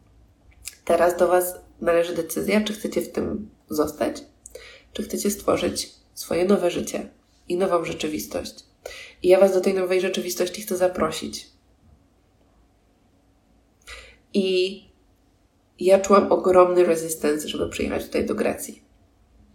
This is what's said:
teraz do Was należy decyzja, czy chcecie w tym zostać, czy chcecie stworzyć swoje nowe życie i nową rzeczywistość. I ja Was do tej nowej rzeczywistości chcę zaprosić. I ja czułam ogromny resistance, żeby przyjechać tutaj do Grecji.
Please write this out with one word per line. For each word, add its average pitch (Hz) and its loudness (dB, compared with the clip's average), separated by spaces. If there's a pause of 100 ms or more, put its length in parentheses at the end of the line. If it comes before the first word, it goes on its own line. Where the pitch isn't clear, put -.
(840)
teraz 170 4
do 180 4
Was 180 2 (200)
należy 170 2
decyzja, 170 0
czy 214 -2
chcecie - -4
w - -8
tym - -4 (180)
zostać, - -2 (720)
czy 220 -8
chcecie - -2
stworzyć 175 -2 (200)
swoje 165 -2
nowe 180 2
życie - -8 (380)
i 175 -4
nową 175 0
rzeczywistość. - -8 (680)
I 180 2
ja 185 8
Was 190 6
do 185 4
tej 190 0
nowej 185 0
rzeczywistości 180 -4
chcę 185 -6
zaprosić. 175 -2 (3000)
I 190 0 (920)
ja 190 6
czułam 196 4
ogromny 180 4
resistance, 160 -2
żeby - -4
przyjechać - -6
tutaj - -2
do - -2
Grecji. - -6 (720)